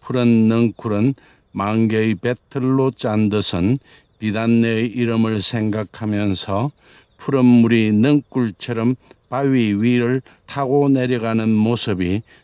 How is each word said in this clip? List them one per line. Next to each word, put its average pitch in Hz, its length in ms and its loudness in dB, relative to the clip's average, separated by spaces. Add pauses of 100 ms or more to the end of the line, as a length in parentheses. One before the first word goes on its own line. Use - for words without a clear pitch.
푸른 117 480 2
넝쿨은 113 680 0 (380)
만개의 110 640 0
배틀로 131 720 -2
짠 110 380 -2
듯은 101 500 0 (400)
비단내의 113 720 0
이름을 113 520 -2
생각하면서 104 1300 -4 (440)
푸른 131 280 0
물이 117 480 4
넝쿨처럼 123 1040 0 (340)
바위 127 440 0
위를 120 480 0 (240)
타고 143 420 0
내려가는 117 600 0
모습이 107 760 0 (220)